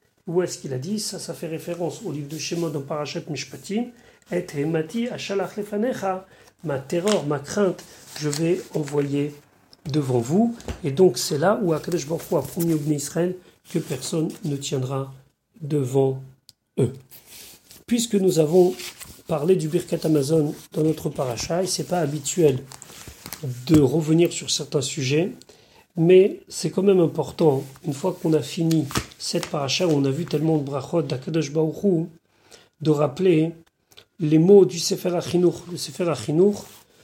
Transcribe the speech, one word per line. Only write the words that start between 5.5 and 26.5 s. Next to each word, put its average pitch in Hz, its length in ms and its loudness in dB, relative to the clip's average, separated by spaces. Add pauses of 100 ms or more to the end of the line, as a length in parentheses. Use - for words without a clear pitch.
Lefanecha » 202 680 -4 (380)
Ma 143 160 -4
terreur, 175 480 0
ma 147 120 -2
crainte, 180 440 -2 (360)
je 151 100 -4
vais 165 320 0 (120)
envoyer 143 600 -2 (560)
devant 131 300 2
vous. 202 360 2 (280)
Et 143 80 -2
donc 180 260 4
c'est - 200 -4
là 196 240 2
où 170 120 0
Akadosh 151 340 -4
Baruch 160 240 -6
Hu 185 40 0
a 143 60 2
promis 170 320 -2
au 156 40 0
Bnei 151 180 0
Israël 175 400 -2 (340)
que 165 100 -2
personne 160 500 -4 (140)
ne 143 140 -4
tiendra 135 560 -6 (480)
devant 135 600 0 (580)
eux. 131 120 2 (920)
Puisque 233 300 0
nous 180 240 4
avons 180 340 6 (540)
parlé 165 280 2
du 156 140 -2
Birkat 170 340 -2
Hamazon 151 500 2 (200)
dans 156 100 0
notre 156 260 0
paracha, 139 540 -4
et 180 40 -2
c'est 160 200 -4
pas 175 120 -2
habituel 147 600 2 (1080)
de 156 120 8
revenir 160 540 2
sur - 180 -8
certains 147 300 -4
sujets, 147 500 -2 (640)
mais 185 520 6
c'est - 220 -6